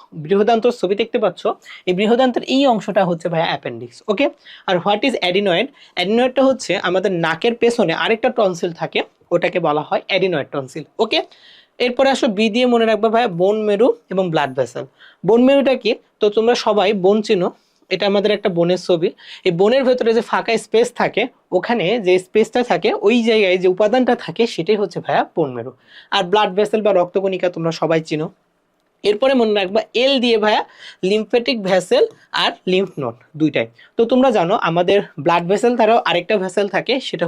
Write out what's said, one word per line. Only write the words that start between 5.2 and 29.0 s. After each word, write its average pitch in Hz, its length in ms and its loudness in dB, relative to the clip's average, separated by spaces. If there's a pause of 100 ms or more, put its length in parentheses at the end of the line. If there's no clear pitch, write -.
adenoid? 196 380 0 (280)
অ্যাডিনয়েডটা 240 520 0
হচ্ছে 262 240 -2 (180)
আমাদের 190 220 0 (140)
নাকের 170 360 -2
পেছনে 233 320 0 (100)
আরেকটা 226 340 0
টনসিল 180 340 -2 (100)
থাকে, 190 180 -4 (340)
ওটাকে 175 340 0
বলা 147 200 0
হয় 196 220 -4
অ্যাডিনয়েড 180 440 -2
টনসিল। 143 300 -8 (200)
ওকে, 277 160 -2 (640)
এরপরে 254 300 2
আসো 277 120 -2 (100)
বি 220 160 2
দিয়ে 247 200 2
মনে 226 160 2
রাখবা 220 260 0
ভাইয়া 233 140 2 (100)
বোন 202 180 2 (100)
মেরু 208 200 2 (260)
এবং 190 100 0 (100)
ব্লাড 143 240 0
ভেসেল। 131 280 -6 (420)
বোন 226 200 4
মেরুটা 277 260 4 (100)
কি? 208 80 0 (280)
তো 214 60 2 (100)
তোমরা 226 200 2 (100)
সবাই 208 280 2 (100)
বোন 202 240 4
চিনো, 202 220 0 (400)
এটা 185 220 -2
আমাদের 202 260 2
একটা 208 200 -2
বোনের 175 300 2
ছবি। 175 220 2 (380)
এই 185 120 0
বোনের 240 280 4
ভেতরে 247 300 2
যে 233 120 0
ফাঁকা 196 220 -2 (140)
স্পেস 226 220 2 (140)
থাকে, 190 220 0 (340)
ওখানে 190 280 -2 (200)
যে 180 80 4 (120)
স্পেসটা 220 360 0 (100)
থাকে 175 180 0 (180)
ওই 240 100 4 (120)
জায়গায় 196 340 2
যে 185 120 4
উপাদানটা 233 380 2 (100)
থাকে 170 200 -4 (100)
সেটাই 196 280 -2
হচ্ছে 185 240 -6
ভাইয়া 180 180 0 (120)
বোন 151 200 0
মেরু। 120 160 -10 (440)
আর 196 160 0
ব্লাড 208 260 2
ভেসেল 208 280 0
বা 214 80 2
রক্তকণিকা 185 640 0
তোমরা 165 160 -4 (100)
সবাই 160 280 0
চিনো। 156 180 -6 (800)